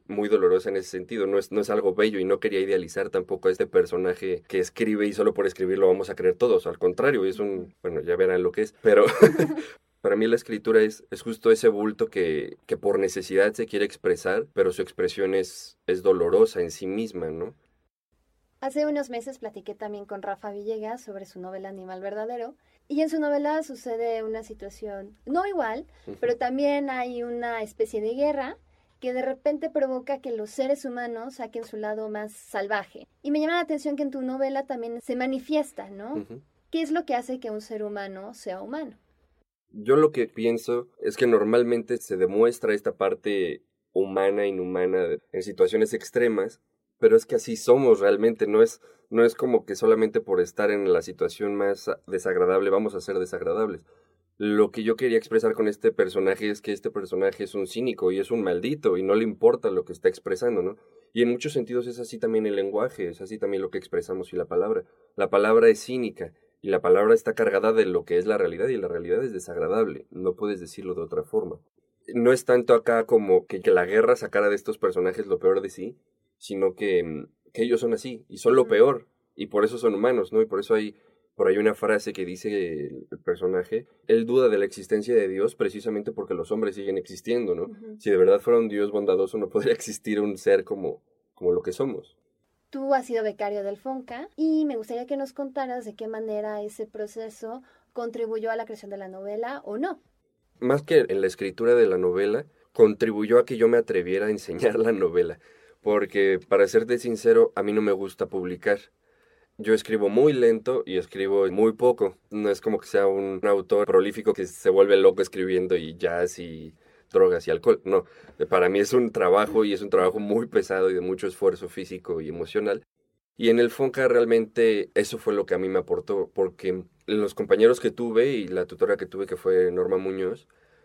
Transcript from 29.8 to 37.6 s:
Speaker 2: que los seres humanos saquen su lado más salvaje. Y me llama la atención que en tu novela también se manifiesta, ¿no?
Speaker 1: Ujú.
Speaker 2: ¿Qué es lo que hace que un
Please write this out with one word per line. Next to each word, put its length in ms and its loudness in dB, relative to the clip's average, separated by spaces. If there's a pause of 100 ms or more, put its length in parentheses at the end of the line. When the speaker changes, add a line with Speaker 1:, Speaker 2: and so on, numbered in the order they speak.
Speaker 2:
que 100 -8
los 180 -6
seres 360 -4
humanos 500 -10
saquen 300 -10
su 100 -16
lado 340 -6
más 220 -10
salvaje. 760 -8 (160)
Y 100 -4
me 100 0
llama 140 0
la 60 0
atención 360 -4
que 60 -2
en 80 -4
tu 100 -8
novela 440 -4
también 360 -8
se 160 -6
manifiesta, 720 -4
¿no? 260 -12
Speaker 1:
Ujú. 260 -12 (300)
Speaker 2:
¿Qué 100 -2
es 100 -4
lo 140 -2
que 100 -4
hace 240 -6
que 120 -10
un 100 -8